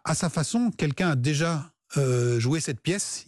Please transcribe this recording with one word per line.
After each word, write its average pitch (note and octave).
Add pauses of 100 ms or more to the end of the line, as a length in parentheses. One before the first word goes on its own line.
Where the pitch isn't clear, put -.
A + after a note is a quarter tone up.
à D#3+
sa E3+
façon, A3+
quelqu'un D#3
a C#3+
déjà, D3+ (240)
euh, B2
joué C#3
cette C#3+
pièce -